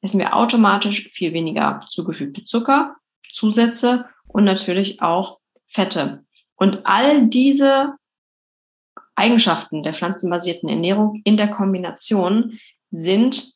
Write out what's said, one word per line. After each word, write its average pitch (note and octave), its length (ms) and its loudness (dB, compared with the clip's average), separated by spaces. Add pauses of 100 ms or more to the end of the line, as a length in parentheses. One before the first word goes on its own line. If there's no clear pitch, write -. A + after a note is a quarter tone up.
essen G3 180 -2
wir - 160 0
automatisch G#3 760 2
viel E3 220 -6
weniger D#3 560 -4
zugefügte E3 560 -10
Zucker, C4+ 500 -2 (360)
Zusätze A#3 760 0 (200)
und G#3+ 200 2
natürlich F#3+ 560 -2
auch E3+ 380 -2 (280)
Fette. D#3+ 560 -4 (320)
Und - 300 0
all B3+ 420 4
diese C#4 680 2 (1200)
Eigenschaften F#3+ 680 2
der D#3 100 -6
pflanzenbasierten F3 760 -4
Ernährung G3 560 0
in G#3+ 100 4
der G#3 140 0
Kombination F#3+ 1080 -2 (320)
sind G3 680 0